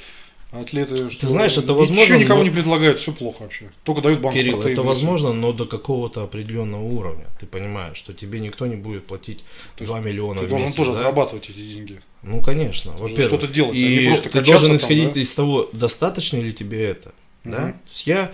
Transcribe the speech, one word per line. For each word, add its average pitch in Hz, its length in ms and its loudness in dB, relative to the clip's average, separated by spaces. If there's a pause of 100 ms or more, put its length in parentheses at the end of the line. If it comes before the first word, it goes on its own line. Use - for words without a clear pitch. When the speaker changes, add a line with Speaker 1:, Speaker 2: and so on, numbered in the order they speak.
(520)
Speaker 1:
атлеты, 135 440 -6
Speaker 2:
Ты 127 160 -4
Speaker 1:
что, 131 180 -6
Speaker 2:
знаешь, 196 280 2
это 143 40 0 (120)
Speaker 1:
ничего 143 60 2
Speaker 2:
возможно, 190 380 6
Speaker 1:
никому 202 220 6
Speaker 2:
но 196 60 6
Speaker 1:
не 180 40 2
предлагают, 156 500 4
все - 120 -8
плохо 120 320 -10
вообще. 104 260 -16 (140)
Только 147 180 -2
дают 147 180 2
банку 131 200 -2
Speaker 2:
Кирилл, 123 160 2
Speaker 1:
протеина, 110 180 0
Speaker 2:
это 127 80 -2
Speaker 1:
и - 20 0
все. 127 60 0
Speaker 2:
возможно, 143 440 0
но 117 200 -2
до 113 140 -6
какого-то 117 560 -6
определенного 107 580 -8
уровня. 98 460 -4 (120)
Ты - 60 -12
понимаешь, 95 520 -10
что - 160 -16
тебе 101 260 -12
никто 107 260 -8
не 120 100 -6
будет 101 300 -10
платить 95 380 -12 (340)
Speaker 1:
То 117 60 -12
есть 110 80 -8
Speaker 2:
два 113 80 -6
миллиона 104 420 -6
Speaker 1:
ты 90 60 -4
Speaker 2:
в - 20 -4
Speaker 1:
должен 131 160 0
Speaker 2:
месяц, 139 120 -4
Speaker 1:
тоже 127 160 0
Speaker 2:
да? 110 80 -4
Speaker 1:
отрабатывать 131 500 0
эти 101 80 -18
деньги. 104 420 -14 (220)
Speaker 2:
Ну, 110 180 4
конечно, 135 520 4
Speaker 1:
Ты 90 40 -8
должен 107 180 -8
Speaker 2:
во-первых. 135 240 2
Speaker 1:
что-то 135 140 -6
делать, 139 200 2
а 127 40 -2
не 127 100 2 (140)
Speaker 2:
И 127 60 4
Speaker 1:
просто - 160 4
Speaker 2:
ты 123 60 -6 (100)
Speaker 1:
качаться 135 120 6
Speaker 2:
должен 156 180 8
Speaker 1:
там, 151 80 4
Speaker 2:
исходить 147 360 2
Speaker 1:
да? 139 80 -2
Speaker 2:
из 127 80 -2
того, 143 420 0
достаточно 131 640 -2
ли 117 140 -4
тебе 107 320 -6
это, 95 300 -6 (320)
да? - 160 -6
Speaker 1:
Мгм. 175 120 -4
Speaker 2:
То - 60 -18 (120)
есть - 160 -10
я 180 260 0